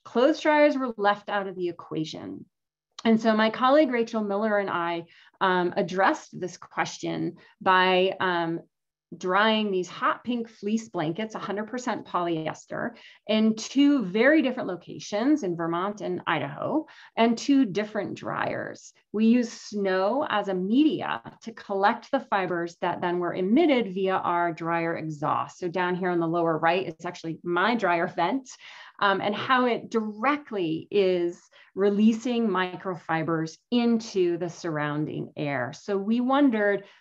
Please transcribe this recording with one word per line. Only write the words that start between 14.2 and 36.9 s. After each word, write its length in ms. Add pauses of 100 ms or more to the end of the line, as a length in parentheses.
different 260
locations 760
in 120
Vermont 460
and 240
Idaho, 640 (280)
and 220
two 260
different 520
dryers. 760 (200)
We 160
use 240
snow 760
as 200
a 80
media 640 (220)
to 80
collect 580
the 120
fibers 600
that 200
then 180
were 160
emitted 580
via 220
our 360
dryer 460
exhaust. 640
So 80
down 260
here 160
on 100
the 80
lower 300
right, 300
it's 180
actually 380
my 320
dryer 320
vent, 420 (500)
um, 220
and 140
how 320
it 240
directly 960
is 500 (360)
releasing 720
microfibers 1120 (120)
into 680
the 120
surrounding 840
air. 400
So 220
we 220
wondered, 640 (180)